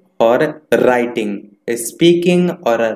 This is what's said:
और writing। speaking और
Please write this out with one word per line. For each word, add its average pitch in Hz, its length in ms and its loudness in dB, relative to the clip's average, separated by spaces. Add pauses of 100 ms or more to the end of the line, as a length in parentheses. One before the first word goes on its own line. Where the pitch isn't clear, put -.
(200)
और 131 420 0 (120)
writing। 120 640 0 (320)
speaking 175 800 0 (180)
और 117 140 0 (140)